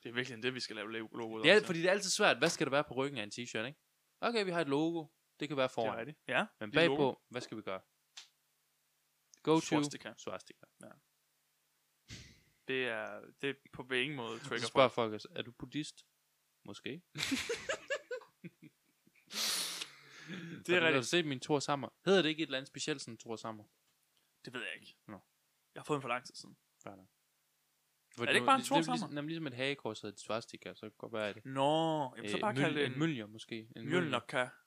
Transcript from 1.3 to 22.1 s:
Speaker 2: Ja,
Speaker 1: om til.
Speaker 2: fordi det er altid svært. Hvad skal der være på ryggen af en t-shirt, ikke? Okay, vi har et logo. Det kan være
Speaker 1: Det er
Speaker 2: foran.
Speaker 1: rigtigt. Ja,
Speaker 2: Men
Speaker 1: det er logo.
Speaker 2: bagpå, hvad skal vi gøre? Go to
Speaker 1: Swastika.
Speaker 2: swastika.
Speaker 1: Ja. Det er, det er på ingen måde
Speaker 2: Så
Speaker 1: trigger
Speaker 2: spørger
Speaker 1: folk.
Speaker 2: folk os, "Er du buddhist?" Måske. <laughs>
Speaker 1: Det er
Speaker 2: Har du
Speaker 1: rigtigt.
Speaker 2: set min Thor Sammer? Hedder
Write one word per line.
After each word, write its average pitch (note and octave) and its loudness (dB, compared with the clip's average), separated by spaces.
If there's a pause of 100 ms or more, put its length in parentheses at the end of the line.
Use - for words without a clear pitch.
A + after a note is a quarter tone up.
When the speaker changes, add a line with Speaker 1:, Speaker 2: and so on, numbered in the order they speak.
Speaker 2:
Ja, E3 10
Speaker 1:
om G#3 10
til. G#3 -8
Speaker 2:
fordi E3+ -2
det F3+ 4
er F3+ 6
altid G3 0
svært. E3+ 4
Hvad C#3+ 4
skal E3 0
der C3 -2
være C#3+ 4
på - -10
ryggen C3+ -2
af G#2+ -4
en G2+ -8
t-shirt, A#2 -4
ikke? C#3+ -10 (420)
Okay, A3+ 0
vi F#3+ -2
har E3+ 0
et D3+ 0
logo. D#3 2 (340)
Det D3 -4
kan D3 -4
være C3 4
Speaker 1:
Det - 0
er - -18
Speaker 2:
foran. A2+ 0
Speaker 1:
rigtigt. B2 -8 (100)
Ja, C#3 2 (140)
Speaker 2:
Men G#2+ -6
Speaker 1:
det D3+ 6
er E3+ 8
logo. C#3+ 4
Speaker 2:
bagpå, C#3 2 (100)
hvad A#2+ -6
skal - -10
vi G#2+ -10
gøre? F#2+ -6 (1600)
Go D#3+ 6
to D#3+ 6
Speaker 1:
Swastika. D3 0
Speaker 2:
swastika. - -12 (160)
Speaker 1:
Ja. - -18 (1800)
Det C3 0
er, G#2+ -4 (220)
det C#3 0
er C3 -6 (180)
på - -12 (100)
ingen C3 0
måde A#2 -6
Speaker 2:
Så - -16
Speaker 1:
trigger A#2 -2
Speaker 2:
spørger C3 8
Speaker 1:
folk. A#2 2
Speaker 2:
folk G#2+ -4
os, G#2 -10 (100)
"Er - -4
du A#2 -10
buddhist?" C#3 -10 (580)
Måske. A#2+ -10 (120)
<laughs> D3+ -2 (3500)
Speaker 1:
Det - -10
er F3+ 6
Speaker 2:
Har - -
du E3 6
Speaker 1:
rigtigt. C#3 6
Speaker 2:
set F3 4
min C3 -2
Thor D3+ 2
Sammer? C3+ -2 (160)
Hedder F#3 8